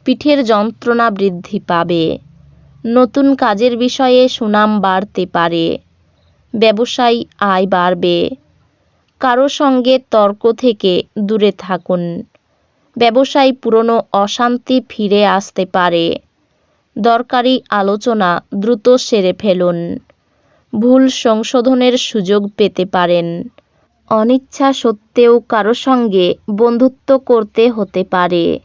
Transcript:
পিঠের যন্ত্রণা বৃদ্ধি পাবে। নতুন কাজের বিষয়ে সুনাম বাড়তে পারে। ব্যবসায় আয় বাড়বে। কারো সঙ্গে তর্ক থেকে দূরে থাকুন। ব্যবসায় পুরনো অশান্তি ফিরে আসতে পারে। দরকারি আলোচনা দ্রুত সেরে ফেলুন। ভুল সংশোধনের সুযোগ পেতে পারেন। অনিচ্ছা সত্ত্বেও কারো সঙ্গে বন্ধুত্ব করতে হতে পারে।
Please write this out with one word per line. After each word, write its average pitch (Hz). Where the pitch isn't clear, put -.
পিঠের 285
যন্ত্রণা 233
বৃদ্ধি 196
পাবে। 170
নতুন 262
কাজের 240
বিষয়ে 254
সুনাম 214
বাড়তে 190
পারে। 170
ব্যবসায় 233
আয় 185
বাড়বে। 180
কারো 262
সঙ্গে 262
তর্ক 208
থেকে 214
দূরে 208
থাকুন। 180
ব্যবসায় 262
পুরনো 226
অশান্তি 240
ফিরে 208
আসতে 196
পারে। 175
দরকারি 240
আলোচনা 208
দ্রুত 226
সেরে 185
ফেলুন। 180
ভুল 247
সংশোধনের 247
সুযোগ 202
পেতে 185
পারেন। 175
অনিচ্ছা 262
সত্ত্বেও 233
কারো 214
সঙ্গে 226
বন্ধুত্ব 240
করতে 226
হতে 196
পারে। 180